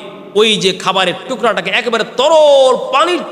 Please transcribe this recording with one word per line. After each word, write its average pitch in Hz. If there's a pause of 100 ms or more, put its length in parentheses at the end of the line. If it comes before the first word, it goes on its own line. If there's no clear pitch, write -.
(340)
ওই 214
যে 180
খাবারের 185 (140)
টুকরাটাকে 202
একেবারে 226 (120)
তরল, 277
পানির 320 (120)